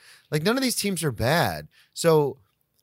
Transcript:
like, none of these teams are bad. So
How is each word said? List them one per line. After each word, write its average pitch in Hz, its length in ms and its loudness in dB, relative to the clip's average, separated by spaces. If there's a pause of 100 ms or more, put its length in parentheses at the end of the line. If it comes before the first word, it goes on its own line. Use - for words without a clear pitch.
(300)
like, 151 120 -2
none 226 160 0
of 269 40 -2
these 247 140 -2
teams 185 260 -4
are 151 100 -2
bad. 110 560 0 (260)
So 151 420 2 (460)